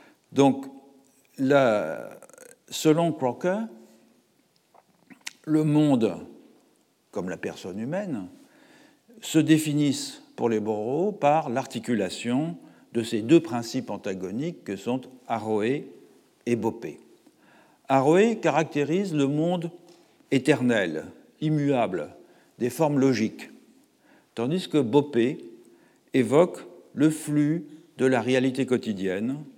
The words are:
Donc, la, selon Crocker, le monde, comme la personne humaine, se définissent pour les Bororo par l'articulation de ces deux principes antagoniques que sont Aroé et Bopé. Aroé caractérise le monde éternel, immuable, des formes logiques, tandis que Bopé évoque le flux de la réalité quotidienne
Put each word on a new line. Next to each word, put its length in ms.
Donc, 320
la, 720
selon 460
Crocker, 460
le 200
monde, 540
comme 180
la 80
personne 420
humaine, 480
se 180
définissent 840
pour 140
les 100
Bororo 540
par 360
l'articulation 1080
de 100
ces 180
deux 180
principes 500
antagoniques 720
que 120
sont 260
Aroé 640
et 80
Bopé. 440
Aroé 480
caractérise 760
le 140
monde 440
éternel, 760
immuable, 720
des 100
formes 300
logiques, 500
tandis 340
que 80
Bopé 640
évoque 460
le 160
flux 560
de 80
la 160
réalité 440
quotidienne 720